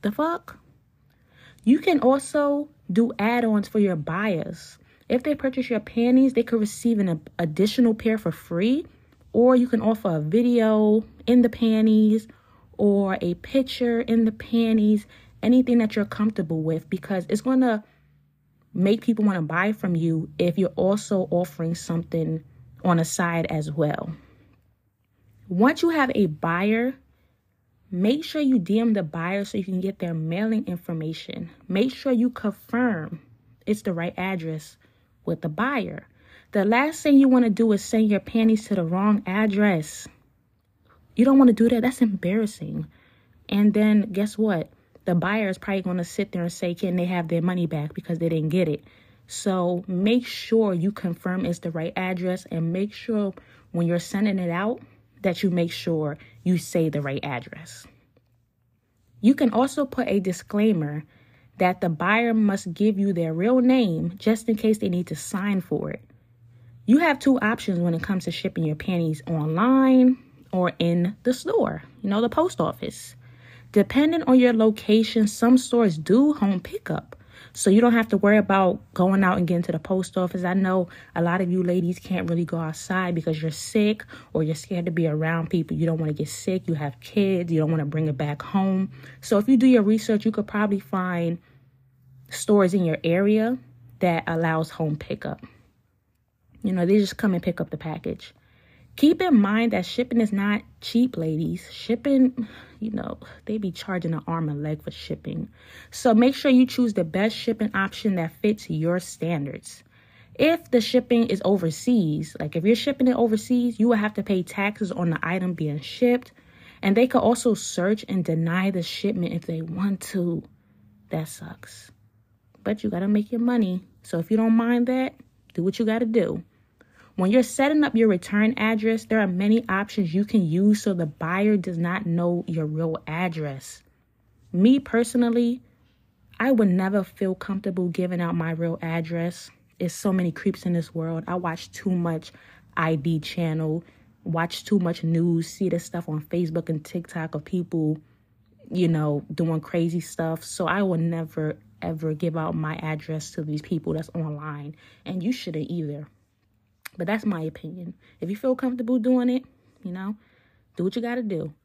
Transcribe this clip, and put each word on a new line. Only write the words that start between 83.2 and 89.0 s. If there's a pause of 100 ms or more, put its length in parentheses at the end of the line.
you're
sick (280)
or
you're
scared
to
be
around
people.
You
don't
wanna
get
sick.
You
have
kids.
You
don't
wanna
bring
it
back
home. (300)